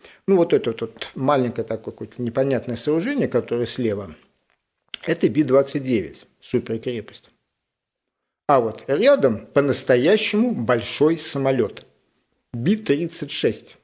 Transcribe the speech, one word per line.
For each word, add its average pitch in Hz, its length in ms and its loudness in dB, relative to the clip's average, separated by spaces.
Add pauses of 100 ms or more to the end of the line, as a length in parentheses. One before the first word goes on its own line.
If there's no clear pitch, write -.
(260)
Ну, 190 100 4
вот 165 160 4
это 123 260 2
вот - 360 -10
маленькое 131 500 0
такое 113 260 -8
какое-то - 300 -12
непонятное 120 560 -2
сооружение, 165 520 -2
которое 120 360 -2
слева, 101 500 -4 (920)
это 160 240 0
Би 139 120 2
двадцать 135 420 2
девять, 101 420 -4 (160)
суперкрепость. 117 880 -6 (1160)
А 135 140 4
вот 113 280 -4
рядом 185 580 2
по-настоящему 151 1080 2
большой 123 640 0
самолет. 135 720 -2 (640)
Би 131 240 0
тридцать 156 540 -2
шесть. - 540 -4